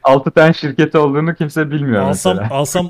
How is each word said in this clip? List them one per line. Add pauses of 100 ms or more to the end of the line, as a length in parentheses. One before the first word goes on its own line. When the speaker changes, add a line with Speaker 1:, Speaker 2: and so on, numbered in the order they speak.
Speaker 1:
altı
tane
şirketi
olduğunu
kimse
bilmiyor
Speaker 2:
alsam,
Speaker 1:
mesela.
Speaker 2:
alsam,